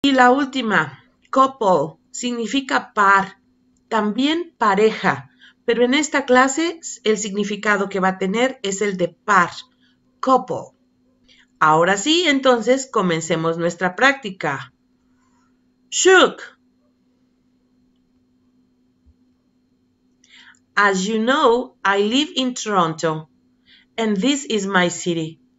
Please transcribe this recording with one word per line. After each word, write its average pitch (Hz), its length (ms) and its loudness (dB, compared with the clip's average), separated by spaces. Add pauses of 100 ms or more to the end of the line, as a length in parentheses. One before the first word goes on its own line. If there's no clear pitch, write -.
Y 277 80 2
la 254 180 6
última, 254 720 -2 (280)
couple, 196 680 0 (120)
significa 247 840 -4
par, 196 480 2 (460)
también 254 720 -2
pareja, 202 720 0 (340)
pero 233 180 0
en 247 120 2
esta 294 300 -2
clase 269 540 2 (240)
el 214 140 0
significado 202 720 -4
que 196 100 -4
va 190 100 0
a 185 100 -6
tener 233 420 -2
es 196 220 -4
el 202 140 -4
de 175 100 -2
par, 180 420 0 (720)
couple. - 580 -2 (840)
Ahora 165 380 2
sí, 320 300 0
entonces, 262 640 2
comencemos 165 680 -2
nuestra 175 380 -4
práctica. 190 760 -4 (1160)
Shook. 349 520 4 (4000)
As 196 300 2
you 220 140 -2
know, 254 640 0
I 196 200 0
live 262 320 -2
in 254 180 -2
Toronto, 160 760 -2 (680)
and 220 200 -2
this 277 280 -2
is 202 220 -2
my 180 220 0
city. 165 500 -6 (200)